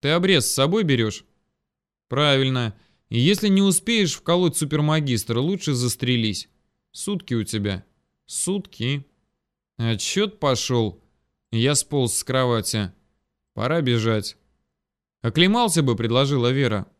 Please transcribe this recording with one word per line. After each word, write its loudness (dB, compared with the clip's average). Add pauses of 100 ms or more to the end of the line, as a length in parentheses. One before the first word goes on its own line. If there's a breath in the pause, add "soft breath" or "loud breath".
«Ты -2
обрез 2
с -2
собой 2
берешь?» 0 (840)
«Правильно. 0 (360 soft breath)
И 0
если 2
не 4
успеешь 2
вколоть 0
супермагистр, 0
лучше -2
застрелись. -2 (440)
Сутки -6
у -2
тебя. -4 (420)
Сутки». -6 (720)
Отсчет -2
пошел. 0 (480)
Я 2
сполз 0
с -6
кровати. -2 (640)
Пора -2
бежать. 0 (840)
«Оклемался 2
бы», 2
предложила 0
Вера. -2 (140)